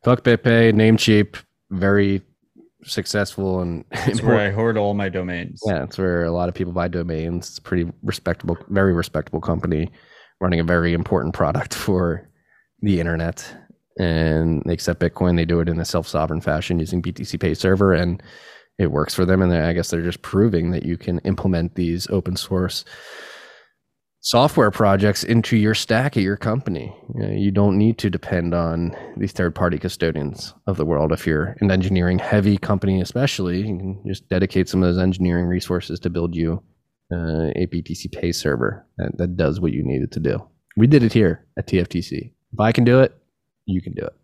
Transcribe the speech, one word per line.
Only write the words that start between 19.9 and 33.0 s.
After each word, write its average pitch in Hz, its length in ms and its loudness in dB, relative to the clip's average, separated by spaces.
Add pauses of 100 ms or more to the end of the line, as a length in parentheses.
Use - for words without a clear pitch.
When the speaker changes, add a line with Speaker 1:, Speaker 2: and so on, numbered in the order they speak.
Speaker 1:
they're 85 100 -2
just 85 220 -6
proving 95 480 2
that 90 140 -4
you 85 120 -2
can 87 240 -4
implement 90 540 -2
these 87 360 -2
open 92 260 -2
source - 480 -4 (1400)
software 123 460 4
projects 98 540 2
into 117 320 2
your 107 180 4
stack 120 420 0
at 107 60 2
your 98 140 0
company. 107 600 -4 (180)
You - 80 -6
know, 101 100 -4
you 101 180 0
don't 101 260 4
need 110 220 4
to 110 100 0
depend 87 460 -2
on 85 420 -2 (200)
these 98 160 -4
third-party 85 480 0
custodians 78 720 -6 (140)
of 95 80 -2
the 78 100 0
world. 78 260 2
If - 140 -4
you're 80 340 -2
an 98 120 2
engineering 92 480 2
heavy 101 360 2
company, 95 440 0